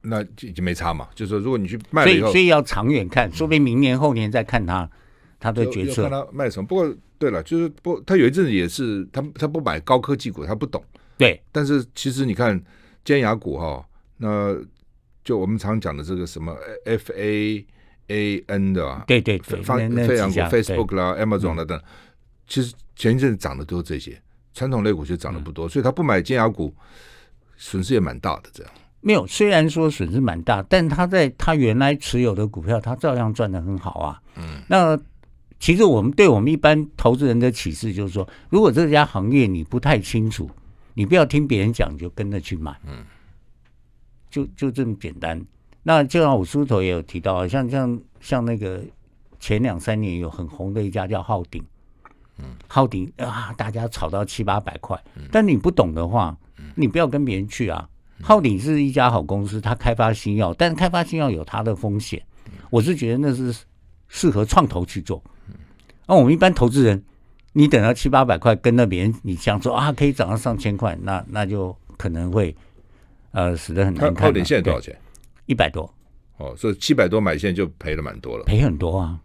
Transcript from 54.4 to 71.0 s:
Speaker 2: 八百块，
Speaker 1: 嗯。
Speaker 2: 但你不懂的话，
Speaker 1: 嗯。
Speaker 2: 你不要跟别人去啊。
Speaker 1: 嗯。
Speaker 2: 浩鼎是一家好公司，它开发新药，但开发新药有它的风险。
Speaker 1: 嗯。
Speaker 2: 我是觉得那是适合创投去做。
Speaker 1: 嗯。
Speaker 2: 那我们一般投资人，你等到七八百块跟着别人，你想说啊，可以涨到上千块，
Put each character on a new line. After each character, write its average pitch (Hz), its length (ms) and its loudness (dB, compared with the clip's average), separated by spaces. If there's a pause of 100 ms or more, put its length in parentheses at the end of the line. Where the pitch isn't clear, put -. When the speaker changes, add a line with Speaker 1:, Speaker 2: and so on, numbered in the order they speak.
Speaker 2:
八 98 160 0
百 78 200 -8
块， - 220 -8 (140)
Speaker 1:
嗯。 71 160 -18
Speaker 2:
但 220 160 4
你 156 100 4
不 104 140 2
懂 92 240 2
的 82 120 -2
话， 87 300 0 (220)
Speaker 1:
嗯。 - 60 -18 (100)
Speaker 2:
你 147 140 0
不 170 100 0
要 165 80 4
跟 143 180 0
别 110 120 -2
人 98 120 -4
去 110 200 -4
啊。 82 200 -6 (300)
Speaker 1:
嗯。 - 60 -16
Speaker 2:
浩 214 160 6
鼎 110 180 0
是 147 240 0
一 139 80 0
家 127 200 2
好 104 120 0
公 98 240 -4
司， 104 140 -6
它 107 140 -2
开 120 200 0
发 113 180 2
新 104 240 -4
药， 95 160 0
但 170 220 0
开 180 140 0
发 175 160 0
新 165 140 -6
药 143 120 0
有 78 140 -6
它 107 180 -8
的 110 120 -2
风 104 240 -4
险。 - 220 -8 (260)
Speaker 1:
嗯。 - 60 -20 (160)
Speaker 2:
我 117 140 2
是 170 120 2
觉 117 180 -2
得 123 60 0
那 143 160 0
是 123 200 -4 (540)
适 - 200 0
合 104 160 2
创 160 220 4
投 87 180 -4
去 - 160 -10
做。 82 220 -8 (260)
Speaker 1:
嗯。 - 60 -18 (520)
Speaker 2:
那 185 100 6
我 131 80 8
们 131 80 6
一 170 40 4
般 185 160 6
投 120 160 4
资 135 160 4
人， 101 160 4 (520)
你 147 160 6
等 139 120 6
到 110 140 4
七 - 140 0
八 131 160 6
百 110 120 2
块 107 200 4
跟 120 200 4
着 123 100 6
别 90 160 0
人， 110 200 2
你 92 140 -4
想 104 260 -2
说 120 100 0
啊， 139 200 0
可 143 120 0
以 143 80 4
涨 90 160 0
到 104 80 -2
上 110 220 -2
千 101 180 -2
块， 92 240 -2